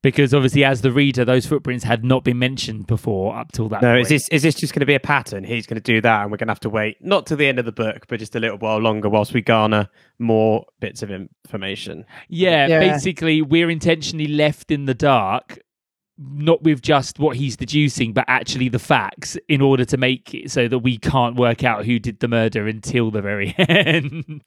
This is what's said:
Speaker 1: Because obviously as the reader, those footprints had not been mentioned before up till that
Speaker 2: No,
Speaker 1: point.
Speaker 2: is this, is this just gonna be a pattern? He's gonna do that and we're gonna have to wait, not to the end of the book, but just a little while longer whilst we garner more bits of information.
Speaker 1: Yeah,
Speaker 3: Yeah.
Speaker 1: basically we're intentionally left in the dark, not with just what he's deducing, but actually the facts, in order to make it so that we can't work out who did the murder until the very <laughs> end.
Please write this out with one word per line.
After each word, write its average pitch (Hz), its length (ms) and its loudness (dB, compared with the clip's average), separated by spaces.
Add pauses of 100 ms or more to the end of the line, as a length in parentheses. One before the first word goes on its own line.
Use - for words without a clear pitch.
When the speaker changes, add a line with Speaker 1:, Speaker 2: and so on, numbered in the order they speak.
Speaker 1:
Because 139 320 2
obviously 139 300 4
as 135 160 2
the 123 140 0
reader, 127 320 2
those 127 200 2
footprints 131 380 -4
had 117 220 0
not 131 180 2
been 123 160 0
mentioned 127 480 -4
before 107 480 -2
up - 160 -12
till 110 160 -4
that 104 140 -2
Speaker 2:
No, 120 140 4
Speaker 1:
point. 123 80 4
Speaker 2:
is 117 60 -2
this, 147 200 0
is 147 140 2
this 156 120 2
just - 180 -6
gonna 139 120 0
be 143 80 4
a 135 60 4
pattern? 110 440 -2
He's 113 240 -6
gonna 110 140 -8
do 113 180 2
that 107 220 4
and 104 100 -4
we're 104 60 -8
gonna 113 160 -4
have - 80 -8
to 110 80 -6
wait, 107 320 -4
not 185 260 0
to 156 80 -2
the 143 120 2
end 127 120 0
of 120 60 -4
the 113 80 -8
book, 110 340 -6
but 120 120 -6
just 107 180 -12
a - 20 -2
little 110 180 -4
while 110 200 -2
longer 107 320 0
whilst 104 240 2
we 120 80 0
garner 107 480 2 (280)
more 110 460 2 (160)
bits - 240 -8
of 101 80 -10
information. 95 920 -12 (240)
Speaker 1:
Yeah, 165 380 2
Speaker 3:
Yeah. 160 120 4
Speaker 1:
basically 156 600 2
we're 165 280 2
intentionally 160 580 -2
left 147 440 0
in 143 140 -2
the 135 80 0
dark, 120 680 0 (600)
not 147 420 0
with 151 180 2
just 143 360 0
what 139 200 0
he's 131 180 -4
deducing, 135 560 0
but 117 160 0
actually 127 400 0
the 120 100 -2
facts, - 600 -2 (100)
in 139 140 2
order 135 240 4
to - 100 -2
make 127 400 -2
it 131 160 -12
so 123 160 0
that 123 120 -2
we 120 180 0
can't 123 400 -2
work 120 260 0
out 107 220 0
who 120 120 0
did 107 220 -6
the 120 80 -2
murder 113 400 0
until 110 420 -2
the 107 120 -4
very 101 340 -4
<laughs> - 20 -6
end. 156 880 0